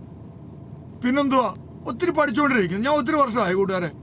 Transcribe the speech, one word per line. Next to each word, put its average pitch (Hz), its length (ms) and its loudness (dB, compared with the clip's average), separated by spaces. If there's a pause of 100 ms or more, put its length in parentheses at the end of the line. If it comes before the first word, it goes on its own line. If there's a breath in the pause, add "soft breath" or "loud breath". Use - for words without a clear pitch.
(1000)
പിന്നെന്തുവാ, 254 540 2 (340)
ഒത്തിരി 339 220 -2
പഠിച്ചുകൊണ്ടിരിക്കുന്നു 254 800 2
ഞാൻ, 302 80 4
ഒത്തിരി 302 180 0
വർഷമായി 226 380 2
കൂട്ടുകാരെ. 185 360 0 (120)